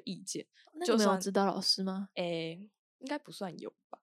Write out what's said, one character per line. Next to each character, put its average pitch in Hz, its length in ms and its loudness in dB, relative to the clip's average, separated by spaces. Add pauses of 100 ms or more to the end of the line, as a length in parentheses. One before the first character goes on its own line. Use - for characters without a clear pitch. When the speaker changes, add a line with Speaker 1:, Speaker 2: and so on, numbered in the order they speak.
Speaker 1:
意 - 160 -8
见， - 260 -8 (280)
Speaker 2:
那 339 120 -6
你 233 100 6
们 214 100 8
有 190 120 4
指 196 140 -4
导 196 120 6
老 190 160 2
师 - 220 2
吗？ 190 320 -4
Speaker 1:
就 185 80 -2
算 175 60 -2
诶， 165 420 -6 (280)
应 262 100 -14
该 294 100 -4
不 - 140 -20
算 170 260 -8
有 - 100 -10 (220)
吧。 - 120 -14